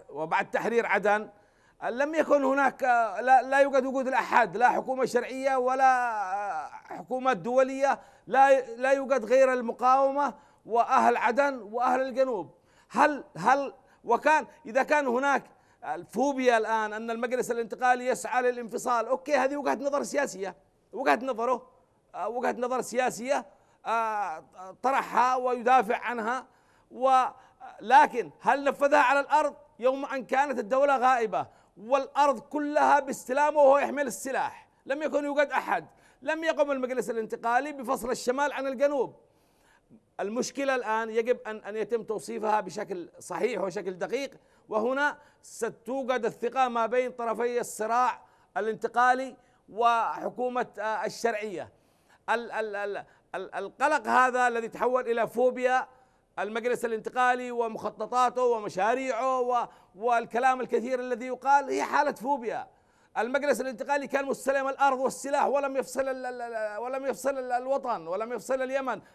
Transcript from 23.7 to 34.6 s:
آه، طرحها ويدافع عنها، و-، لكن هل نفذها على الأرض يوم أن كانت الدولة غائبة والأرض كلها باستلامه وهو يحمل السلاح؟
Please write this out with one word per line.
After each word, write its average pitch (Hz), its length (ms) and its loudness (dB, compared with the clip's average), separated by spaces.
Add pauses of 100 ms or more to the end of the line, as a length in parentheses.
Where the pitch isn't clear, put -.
آه، 208 580 -4 (380)
طرحها 247 540 2
ويدافع 247 600 4
عنها، 233 500 -4 (440)
و-، 254 340 4 (560)
لكن 233 500 4 (100)
هل 269 240 2
نفذها 285 340 4
على 277 220 4
الأرض 285 340 2 (240)
يوم 262 260 0
أن 262 200 -6
كانت 262 340 0
الدولة 262 380 2
غائبة 226 500 2 (300)
والأرض 262 640 0
كلها 294 600 2
باستلامه 285 580 -2
وهو 277 200 8
يحمل 262 280 -2
السلاح؟ 214 600 -6 (180)